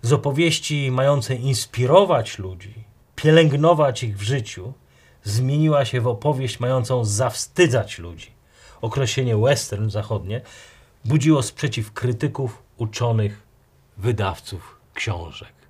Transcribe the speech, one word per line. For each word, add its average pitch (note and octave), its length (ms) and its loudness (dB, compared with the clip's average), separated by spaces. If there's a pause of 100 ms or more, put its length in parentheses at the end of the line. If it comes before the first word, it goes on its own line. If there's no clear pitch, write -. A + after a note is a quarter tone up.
Z A#2+ 100 2
opowieści D3 760 0
mającej C3 520 0
inspirować C3+ 960 2
ludzi, F#2 360 -12 (420)
pielęgnować D3+ 840 4
ich G#2 160 -6
w G2 40 -10
życiu, A2+ 500 -6 (520)
zmieniła C#3 600 2
się B2 160 -2
w A2+ 60 0
opowieść B2+ 540 -2
mającą B2 440 0
zawstydzać A#2 960 0
ludzi”. E2+ 320 -16 (500)
Określenie A#2+ 560 -2
western A2 540 0
zachodnie G#2 500 -6 (640)
budziło C#3+ 380 4
sprzeciw A2 500 -6
krytyków, B2 720 -4 (140)
uczonych, A2 680 -2 (540)
wydawców G2 840 -6 (140)
książek. E2+ 580 -8 (180)